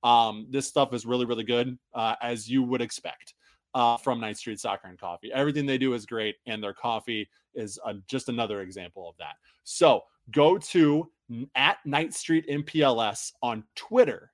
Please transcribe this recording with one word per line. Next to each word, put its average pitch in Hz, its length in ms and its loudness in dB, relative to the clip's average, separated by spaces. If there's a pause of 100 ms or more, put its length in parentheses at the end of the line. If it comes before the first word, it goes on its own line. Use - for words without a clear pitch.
Um, 113 460 4
this 131 180 -4
stuff 139 260 0
is 113 120 -6
really, 123 180 0
really 117 220 -4
good, 123 340 -2 (140)
uh, 113 280 -2
as 117 280 -6
you 131 140 2
would 123 180 -2
expect, - 520 -10 (400)
uh, 120 220 4
from 120 240 -2
Ninth 107 200 -6
Street 107 200 -8
Soccer 101 300 -4
and 90 100 -20
Coffee. 95 320 -10
Everything 143 340 0
they 135 120 0
do 127 160 2
is 110 120 -4
great, 107 300 -4 (120)
and 110 140 -6
their 101 120 -6
coffee 110 560 -4 (240)
is, 107 320 -10
uh, 107 80 -6 (160)
just 131 180 -4
another 113 320 -2
example 92 480 -14
of 85 120 -20
that. 78 180 -14 (260)
So, 139 400 4 (280)
go 151 260 6
to 160 520 2 (200)
n-, 120 260 -8
at 143 300 4
Ninth 151 300 -2
Street 160 320 0
M 147 160 -2
P 151 180 0
L 123 200 4
S 104 400 -4
on 113 220 -4 (120)
Twitter. 196 580 2